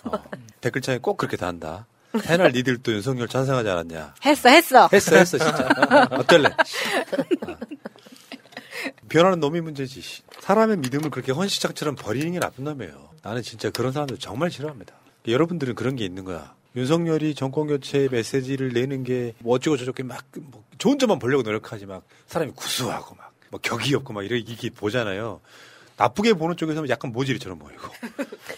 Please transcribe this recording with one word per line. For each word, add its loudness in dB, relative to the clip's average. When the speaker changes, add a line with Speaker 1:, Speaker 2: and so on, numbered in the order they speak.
Speaker 1:
어. -6
댓글창에 -2
꼭 -2
그렇게 -4
단다. -8
새날 4
니들 -2
또 -4
윤석열 -2
찬성하지 0
않았냐? -6
Speaker 2:
했어, 6
했어. 8
Speaker 1:
했어, 6
했어, 6
진짜. 0
Speaker 2:
<laughs> 8
Speaker 1:
어쩔래? 6
어. -2
변하는 6
놈이 0
문제지. -8
사람의 4
믿음을 -2
그렇게 -4
헌시장처럼 -2
버리는 -4
게 -4
나쁜 -4
놈이에요. -12
나는 -6
진짜 -6
그런 -2
사람들 -4
정말 -4
싫어합니다. -12
여러분들은 0
그런 -4
게 -4
있는 -8
거야. -12
윤석열이 0
정권 -4
교체 0
메시지를 -2
내는 -2
게 -4
뭐 0
어쩌고 2
저쩌고 -6
막, -12
뭐 -20
좋은 2
점만 4
보려고 2
노력하지 -6
막 -14
사람이 -4
구수하고 -6
막, -20
뭐 -14
격이 -2
없고 -2
막 -6
이렇게, -4
이렇게 -8
보잖아요. -4
나쁘게 4
보는 -2
쪽에서는 -2
약간 -2
모질이처럼 -4
보이고. -20